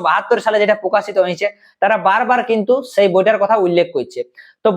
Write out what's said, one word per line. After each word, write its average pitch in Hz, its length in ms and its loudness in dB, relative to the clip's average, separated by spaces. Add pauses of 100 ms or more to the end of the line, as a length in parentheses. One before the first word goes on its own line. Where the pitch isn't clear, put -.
বাহাত্তর 208 380 0
সালে 214 180 0
যেটা 208 200 2
প্রকাশিত 202 360 -4
হয়েছে, 180 280 0 (360)
তারা 208 140 2 (120)
বারবার 226 320 0 (100)
কিন্তু 220 240 0 (180)
সেই 202 220 2
বইটার 190 280 2
কথা 214 140 2
উল্লেখ 175 360 2
করছে। 127 280 -6 (400)
তো - 160 0